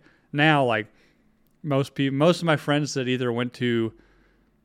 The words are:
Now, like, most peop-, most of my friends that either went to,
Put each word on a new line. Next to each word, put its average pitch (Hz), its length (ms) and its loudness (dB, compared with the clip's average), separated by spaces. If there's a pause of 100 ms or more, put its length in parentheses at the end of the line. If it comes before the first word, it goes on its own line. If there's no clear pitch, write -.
(340)
Now, 147 300 4
like, 110 240 0 (760)
most 139 320 -2
peop-, 139 200 -2
most 165 260 2
of 170 60 -6
my 156 120 2
friends 147 380 -2
that 131 120 -4
either 127 240 -2
went 120 240 -4
to, 117 380 -2 (720)